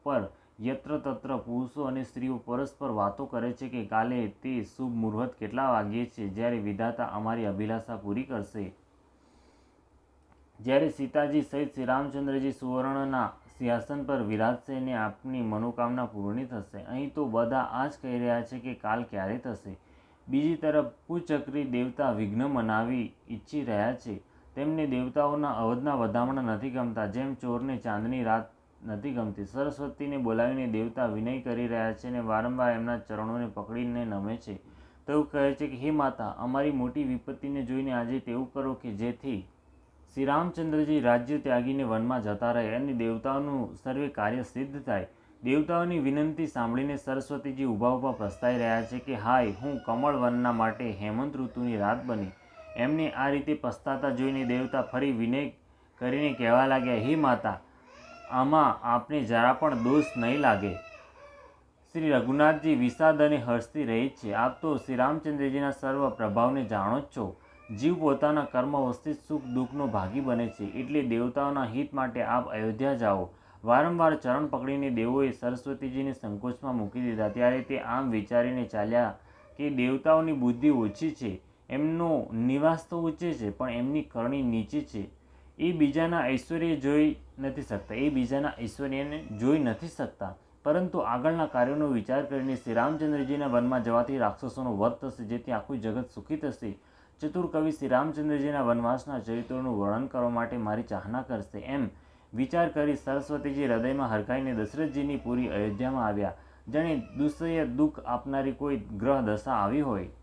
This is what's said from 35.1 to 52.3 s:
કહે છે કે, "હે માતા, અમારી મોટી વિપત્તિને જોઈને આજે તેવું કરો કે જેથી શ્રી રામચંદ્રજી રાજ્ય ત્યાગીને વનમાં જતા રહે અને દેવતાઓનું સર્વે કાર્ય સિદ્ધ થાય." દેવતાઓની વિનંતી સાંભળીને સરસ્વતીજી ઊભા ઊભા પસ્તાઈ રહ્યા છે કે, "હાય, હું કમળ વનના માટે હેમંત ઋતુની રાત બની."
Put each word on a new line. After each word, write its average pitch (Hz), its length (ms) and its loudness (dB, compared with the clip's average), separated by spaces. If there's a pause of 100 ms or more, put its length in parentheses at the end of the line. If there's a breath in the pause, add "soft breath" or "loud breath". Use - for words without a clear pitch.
કહે 139 300 2
છે 147 140 -4
કે, 131 100 -8
"હે 143 140 -2
માતા, 135 360 0
અમારી 135 440 0
મોટી 127 320 0
વિપત્તિને 139 640 -4
જોઈને 131 260 -2
આજે 123 280 -2
તેવું 123 340 -4
કરો 139 200 -2
કે 127 180 -10
જેથી 117 560 -4 (640)
શ્રી 135 120 -2
રામચંદ્રજી 156 760 2
રાજ્ય 120 380 4
ત્યાગીને 135 460 0
વનમાં 117 400 0
જતા 104 280 0
રહે 117 240 0
અને 135 180 -2
દેવતાઓનું 120 920 -2
સર્વે 135 240 -2
કાર્ય 113 340 -2
સિદ્ધ 139 420 -8
થાય." 98 240 -2 (360 loud breath)
દેવતાઓની 170 560 2
વિનંતી 147 480 0
સાંભળીને 131 500 -2
સરસ્વતીજી 135 680 -4
ઊભા 117 240 2
ઊભા 127 220 0
પસ્તાઈ 120 460 0
રહ્યા 113 240 2
છે 123 180 -6
કે, 135 140 -6
"હાય, 113 400 2 (100)
હું 139 220 -2
કમળ 135 300 2
વનના 123 360 2
માટે 113 400 0
હેમંત 107 460 -4
ઋતુની 123 400 -2
રાત 107 280 2
બની." 107 220 -2 (480)